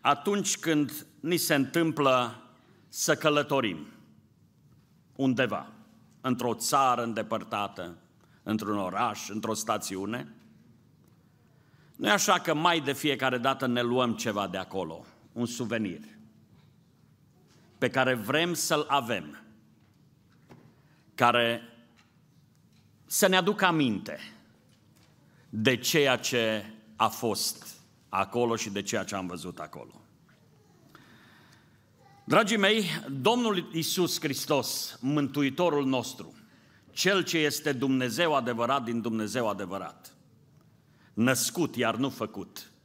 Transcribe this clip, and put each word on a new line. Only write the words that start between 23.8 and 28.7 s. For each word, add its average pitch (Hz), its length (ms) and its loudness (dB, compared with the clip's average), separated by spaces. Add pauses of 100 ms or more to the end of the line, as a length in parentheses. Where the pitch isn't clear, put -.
de 110 280 2
ceea 135 400 4
ce 110 560 0 (220)
a 113 120 4
fost - 600 -2 (420)
acolo 117 460 0
și 107 140 -6
de 101 120 -6